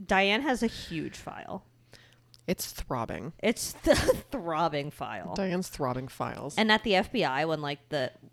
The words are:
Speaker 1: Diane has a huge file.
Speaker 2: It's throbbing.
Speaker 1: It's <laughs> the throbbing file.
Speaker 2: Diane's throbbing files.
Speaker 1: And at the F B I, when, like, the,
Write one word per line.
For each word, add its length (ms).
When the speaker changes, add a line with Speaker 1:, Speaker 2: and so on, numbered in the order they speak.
Speaker 1:
Diane 380
has 180
a 60
huge 500
file. 480
Speaker 2:
It's 280
throbbing. 580
Speaker 1:
It's 300
<laughs> 140
the 100
throbbing 600
file. 420
Speaker 2:
Diane's 360
throbbing 400
files. 480
Speaker 1:
And 160
at 100
the 100
F 160
B 140
I, 220
when, 160
like, 260
the, 240